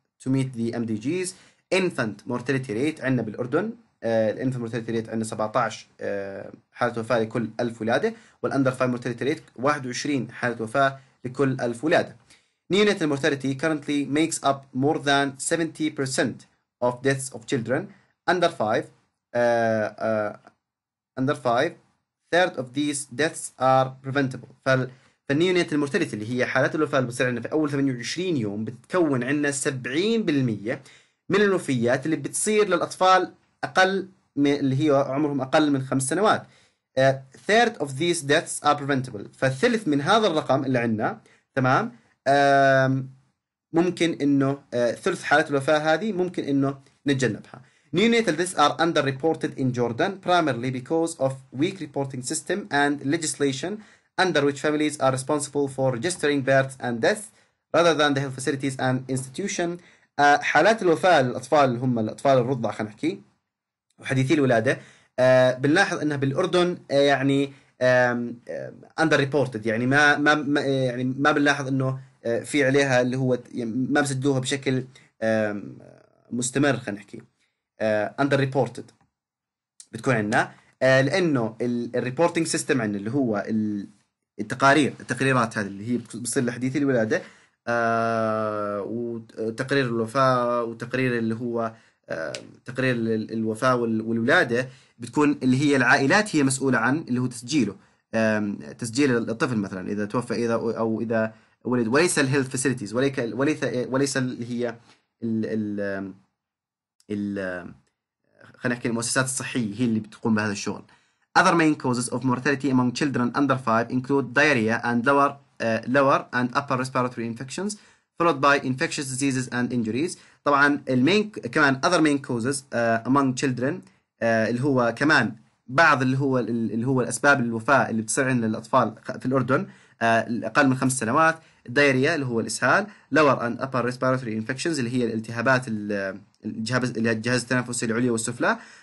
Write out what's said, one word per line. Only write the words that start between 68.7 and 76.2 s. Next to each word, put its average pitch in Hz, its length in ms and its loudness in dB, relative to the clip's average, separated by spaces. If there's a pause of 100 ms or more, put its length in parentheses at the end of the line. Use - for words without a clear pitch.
underreported، 139 640 2
يعني 113 200 0
ما، 143 320 6
ما، 147 180 4
ما، 143 260 0
آه، 123 40 -2
يعني 131 380 0
ما 135 280 0
بنلاحظ 143 360 0
إنه، 131 320 -2 (260)
آه، 117 140 0
في 143 260 0
عليها 135 360 4
اللي 127 160 0
هو 127 180 0
ت-، 123 160 -8
يعني 113 200 -6
ما 131 300 0
بسدوها 135 380 0
بشكل، 131 440 -2 (380)
آم، 107 560 -2 (540)